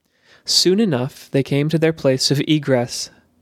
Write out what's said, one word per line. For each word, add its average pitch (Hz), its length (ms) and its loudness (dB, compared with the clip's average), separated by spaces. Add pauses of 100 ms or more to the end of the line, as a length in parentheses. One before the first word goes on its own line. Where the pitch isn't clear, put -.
(460)
Soon 185 340 2
enough, 143 520 -2
they 139 100 0
came 143 280 0
to 160 100 0
their 160 140 2
place 131 380 0
of 143 100 0
egress, 135 680 -2 (320)